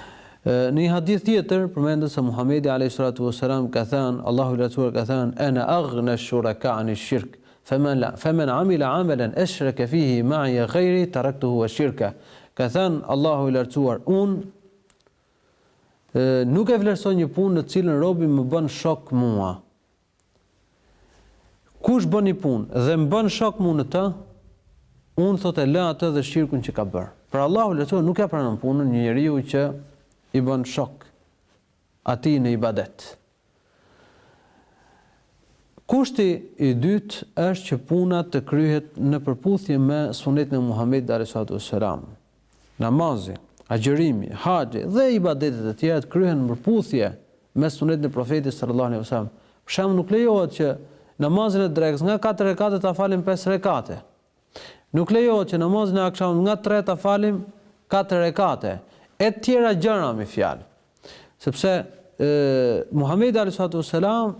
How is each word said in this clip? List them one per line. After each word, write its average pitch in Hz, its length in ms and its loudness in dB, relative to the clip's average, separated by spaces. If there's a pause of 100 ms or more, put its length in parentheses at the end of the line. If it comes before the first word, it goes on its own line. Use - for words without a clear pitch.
(440)
Ë, 127 260 2
në 147 100 2
një 170 120 2
hadith 175 320 0
tjetër 190 440 2
përmendet 151 420 0
se 143 100 -4
Muhamedi 127 480 0
alayhi 131 240 0
salatu 123 320 -2
wasalam 127 460 -2
ka 117 140 0
thënë, 123 400 -2
Allahu 127 300 0
i 120 40 -2
lartësuar 123 340 0
ka 117 160 -2
thënë: 127 320 0
"Ana 131 240 0
aghna 123 520 0
shuraka 117 600 -2
ani 110 180 -2
shirk, - 440 -4 (260)
faman 139 360 0
la, 113 160 -2
faman 160 320 0
amila 151 380 2 (140)
amalan 127 360 -2
ashraka 135 500 -2
fihi 131 360 0
ma'i 135 340 0 (160)
ghairi 180 400 2
taraktuhu 131 460 -2
wa 113 80 2
shirka." 120 480 -2 (400)
Ka 131 100 -2
thënë 165 440 0
Allahu 139 400 2
i 131 40 0
lartësuar: 127 540 0
"Unë, 196 360 2 (1700)
ë, 131 320 2
nuk 190 240 2
e 240 80 4
vlerësoj 202 360 0
një 170 140 2
punë 185 300 0
në 151 100 0
cilën 175 320 2
robi 170 260 2
më 139 220 2
bën 160 200 0
shok - 440 -4
mua. 104 460 0 (2250)
Kush 233 240 2
bën 202 180 2
një 190 160 2
punë 120 240 0 (220)
dhe 160 100 2
më 156 120 2
bën 202 200 2
shok 220 320 -2
mua 175 140 2
në 147 180 0
të, 185 120 0 (1120)
unë, 190 240 2
thotë, 160 320 0
lë 180 80 2 (100)
atë 165 220 -2
dhe 143 80 0
shirkun 143 400 -2
që 110 100 -8
ka 107 120 -2
bërë." 92 260 -6 (200)
Pra 135 140 0
Allahu 202 300 0
i - 80 -2
lartësuar 165 220 0
nuk 170 140 0
ja 208 100 2
pranon 127 280 -2
punën 135 320 0
një 120 160 0
njeriu 139 380 0
që 139 200 0 (680)
i 135 80 2
bën 127 240 0
shok - 420 -6 (1000)
atij 127 360 0
në 120 160 2
ibadet. - 600 -4 (2750)
Kushti 247 400 2 (320)
i 131 160 4
dytë 202 560 -2
është 180 360 -2
që 147 80 -2 (120)
puna 180 340 2
të 160 220 -2
kryhet 151 560 0
në 139 240 0
përputhje 156 560 0
me 143 320 2
sunetin 139 460 0
e - 20 0
Muhamedit 120 500 0
alayhi 113 200 -2
salatu 107 260 -4
wassalam. 98 460 -2 (760)
Namazi, 117 600 0 (340)
agjërimi, 131 560 0 (160)
haxhi 127 400 -2
dhe 226 220 2 (100)
ibadetet 147 480 0
e 110 160 -2
tjera 160 240 2
të - 80 -20
kryhen 170 320 2
në 123 60 0
përputhje 131 580 0 (460)
me 151 160 2
sunetin 151 340 0
e 139 80 -2
Profetit 139 400 -2
sallallahu 123 400 0
alaihi 110 140 -4
wasallam. 113 240 -2 (340)
Për - 80 -12
shemb, 190 240 0
nuk 180 160 0
lejohet 214 460 2
që 143 180 0 (420)
namazin 196 460 2
e 185 80 0
drekës 156 320 0
nga 208 140 2
katër 208 340 0
rekate 202 320 0
ta 185 80 2
falim 190 320 0
pesë 190 320 0
rekate. 151 460 -2 (920)
Nuk 165 180 2
lejohet 220 380 4
që 175 160 -2
namazin 196 320 2
e 190 80 2
akşamit 180 400 0
nga 208 120 2
tre 208 260 0
ta 190 140 0
falim 202 500 0 (420)
katër 190 400 2
rekate, 131 500 0 (400)
e 214 120 2 (120)
tjera 240 320 2
gjëra, 175 420 0
me 107 100 -6
fjalë. 85 380 -2 (720)
Sepse, 185 360 0 (440)
e, 143 100 0 (640)
Muhamedi 185 480 2
alayhi 190 180 -2
salatu 170 260 -2
vesselam 202 580 -2